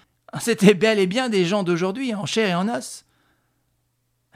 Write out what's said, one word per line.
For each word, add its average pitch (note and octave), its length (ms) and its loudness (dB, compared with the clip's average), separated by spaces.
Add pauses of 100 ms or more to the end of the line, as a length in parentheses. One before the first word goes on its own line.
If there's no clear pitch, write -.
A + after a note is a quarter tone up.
(400)
C'était G#3 340 4
bel G#3+ 260 2
et F#3+ 80 2
bien B3 220 -2
des F#3+ 160 2
gens G3 180 0
d'aujourd'hui, F#3+ 520 -2
en F#3+ 100 -6
chair G#3+ 240 -2
et F3 60 0
en F#3+ 140 -2
os. » « - 360 -10 (1300)